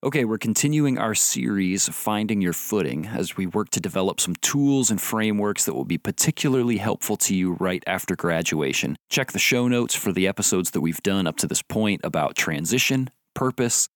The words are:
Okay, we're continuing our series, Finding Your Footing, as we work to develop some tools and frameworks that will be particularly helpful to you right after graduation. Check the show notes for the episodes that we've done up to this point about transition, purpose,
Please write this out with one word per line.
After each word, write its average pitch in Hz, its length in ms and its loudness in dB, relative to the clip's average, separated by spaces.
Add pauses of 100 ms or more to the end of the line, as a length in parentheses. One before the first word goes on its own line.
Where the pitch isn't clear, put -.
Okay, 139 220 2
we're 110 100 0
continuing 143 600 2
our 110 160 0
series, 98 720 0
Finding 107 540 0
Your 87 100 2
Footing, 78 540 -2
as 92 320 -4
we 95 80 -2
work 104 240 -2
to - 100 -2
develop 95 400 -2
some 90 220 -2
tools 139 480 2
and 107 100 0
frameworks 104 640 0
that 95 80 -2
will 65 140 -4
be 85 100 0
particularly 123 800 0
helpful 104 400 -2
to - 180 0
you 92 200 2
right 92 320 -2
after 92 280 -2
graduation. 80 840 0 (120)
Check - 240 -2
the 98 60 -4
show 123 280 2
notes 120 280 2
for - 180 -2
the 92 160 2
episodes 95 440 0
that 80 100 0
we've 82 200 -2
done 98 240 0
up 80 120 -4
to - 80 -2
this - 160 -2
point 107 420 0
about 78 320 -2
transition, 135 720 0 (240)
purpose, 127 640 0